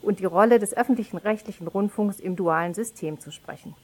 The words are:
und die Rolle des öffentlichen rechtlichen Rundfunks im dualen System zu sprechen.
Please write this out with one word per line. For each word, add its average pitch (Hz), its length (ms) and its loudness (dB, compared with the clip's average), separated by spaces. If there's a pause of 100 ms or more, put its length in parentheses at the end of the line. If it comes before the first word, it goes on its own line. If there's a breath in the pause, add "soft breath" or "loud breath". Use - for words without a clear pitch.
und 196 160 0
die 185 60 -4
Rolle 208 340 6
des 202 180 -4
öffentlichen 233 400 0
rechtlichen 208 500 -6
Rundfunks 202 520 -2
im 185 160 -4
dualen 170 400 0
System 180 440 -8
zu - 120 -18
sprechen. - 420 -16 (100)